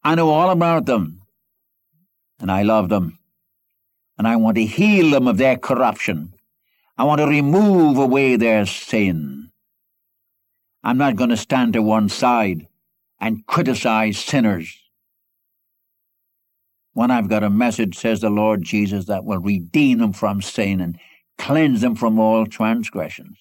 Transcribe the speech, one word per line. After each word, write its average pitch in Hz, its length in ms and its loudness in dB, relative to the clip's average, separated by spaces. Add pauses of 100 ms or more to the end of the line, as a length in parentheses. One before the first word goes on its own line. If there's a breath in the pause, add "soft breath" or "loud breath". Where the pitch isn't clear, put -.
I 156 120 0
know 165 140 2
all 165 200 4
about 170 360 2
them. 90 360 -2 (1160)
And 95 120 -6
I 98 120 0
love 104 260 2
them. 92 300 -2 (1000)
And 110 100 -2
I 117 80 0
want 110 200 2
to 113 100 0
heal 180 460 2
them 127 160 2
of 104 100 0
their 131 200 2
corruption. 107 760 -4 (640)
I 123 60 -2
want 147 160 2
to 151 80 2
remove 151 720 4
away 131 380 2
their 110 300 2
sin. 80 840 -4 (1300)
I'm 120 140 -2
not 135 180 0
gonna 117 220 0
stand 123 360 -2
to 113 80 0
one 107 260 2
side 107 600 0 (520)
and 107 280 -6
criticize 110 680 0
sinners. 104 600 -2 (2250)
When 120 180 0
I've 113 160 0
got 107 160 0
a 101 60 0
message, 110 480 0
says 110 240 -2
the 110 80 -2
Lord 107 320 0
Jesus, 101 460 -4
that 95 180 -6
will 101 140 -4
redeem 104 580 0
them 107 160 0
from 101 280 -4
sin 98 380 -4
and 85 180 -6 (400 loud breath)
cleanse 139 440 0
them 120 140 0
from 110 240 0
all 110 260 2
transgressions. 107 960 -6